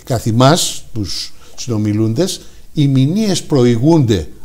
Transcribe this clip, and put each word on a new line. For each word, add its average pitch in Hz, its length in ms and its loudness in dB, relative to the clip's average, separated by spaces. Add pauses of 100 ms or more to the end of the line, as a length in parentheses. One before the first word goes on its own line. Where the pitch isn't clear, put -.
καθ' 123 240 -4
εμάς, 131 680 2
τους - 400 -8 (240)
συνομιλούντες, 110 840 -2 (320)
οι 147 140 2
Μινίες 160 560 2
προηγούνται 123 840 2 (180)